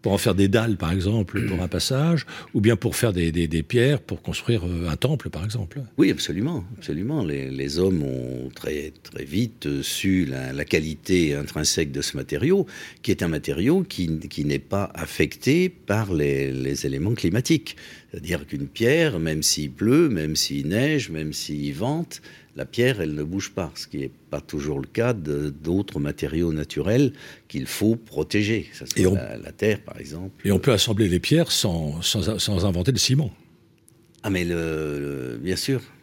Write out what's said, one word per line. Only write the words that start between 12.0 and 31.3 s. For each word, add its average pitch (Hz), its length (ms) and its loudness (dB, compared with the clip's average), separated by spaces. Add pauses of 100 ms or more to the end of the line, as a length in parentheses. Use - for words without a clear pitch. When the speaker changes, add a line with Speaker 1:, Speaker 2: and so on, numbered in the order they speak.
Speaker 2:
ce - 120 -6
matériau, 104 520 0 (340)
qui - 80 -4
est 95 140 2
un 87 40 2
matériau 85 540 2
qui, 80 380 -2 (100)
qui - 160 -4
n'est 71 140 0
pas 98 340 -2
affecté - 760 2
par 104 460 0
les, 69 400 2
les 67 320 -2
éléments 76 300 0
climatiques. 123 600 0 (360)
C'est-à-dire 80 340 -6
qu'une 69 220 -6
pierre, 127 520 2
même 78 220 0
s'il 73 300 0
pleut, 139 380 4
même 78 260 0
s'il 71 320 -2
neige, 131 420 0
même 78 240 -6
s'il 73 400 -6
vente, 139 480 -4 (340)
la 69 100 -6
pierre, 117 360 2
elle 78 120 -2
ne 76 80 -4
bouge 90 300 -4
pas, 85 240 -6
ce - 100 -12
qui - 120 -12
n'est 67 120 -6 (220)
pas 73 100 -6
toujours 73 380 -4
le 67 80 -8
cas 120 260 0
de, 76 380 -2
d'autres 82 480 -2
matériaux 78 540 -2
naturels 107 600 2 (340)
qu'il - 200 -8
faut 110 280 2
protéger, 104 760 -2
que - 60 -20
ce - 100 -14
soit - 120 0
Speaker 1:
Et 92 60 6
on 92 80 6
Speaker 2:
la, 62 240 -2
la - 140 -12
terre, 104 300 0
par - 180 -16
exemple. 82 320 -10 (120)
Speaker 1:
Et 101 80 2
on 95 60 6
peut 123 140 4
assembler 104 360 4
les 87 120 4
pierres 160 320 2